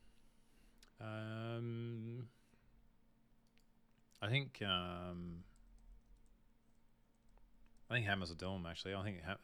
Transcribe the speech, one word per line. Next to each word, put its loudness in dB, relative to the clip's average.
Um, 0
I 4
think, 4
um, 0
I 4
think 8
Hammers 4
will -4
do 0
'em, 0
actually. -2
I 0
think -2
Ha-, 0